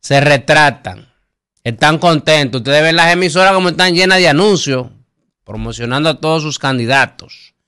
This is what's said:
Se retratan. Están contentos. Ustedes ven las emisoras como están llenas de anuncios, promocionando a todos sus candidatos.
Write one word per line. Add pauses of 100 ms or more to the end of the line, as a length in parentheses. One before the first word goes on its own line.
Se
retratan. (500)
Están
contentos.
Ustedes
ven
las
emisoras
como
están
llenas
de
anuncios, (560)
promocionando
a
todos
sus
candidatos. (140)